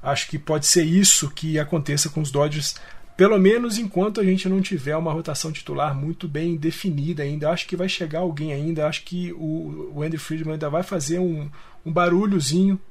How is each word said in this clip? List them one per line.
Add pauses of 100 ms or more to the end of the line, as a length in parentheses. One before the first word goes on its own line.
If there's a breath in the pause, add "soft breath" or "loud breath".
Acho
que
pode
ser
isso
que
aconteça
com
os
Dodgers, (420 loud breath)
pelo
menos
enquanto
a
gente
não
tiver
uma
rotação
titular
muito
bem
definida
ainda.
Acho
que
vai
chegar
alguém
ainda.
Acho
que
o,
o
Andy
Friedman
ainda
vai
fazer
um, (340 loud breath)
um
barulhozinho (120)